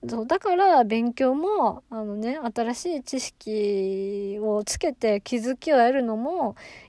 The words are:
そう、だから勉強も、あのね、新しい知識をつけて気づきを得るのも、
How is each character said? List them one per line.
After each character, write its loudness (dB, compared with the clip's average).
そ -4
う、 -6
だ 2
か 0
ら 6
勉 0
強 2
も、 0
あ -8
の -8
ね、 -4
新 -2
し -10
い -8
知 -6
識 -4
を 0
つ -6
け 0
て 2
気 -4
づ -2
き 0
を 8
得 6
る 2
の -2
も、 -4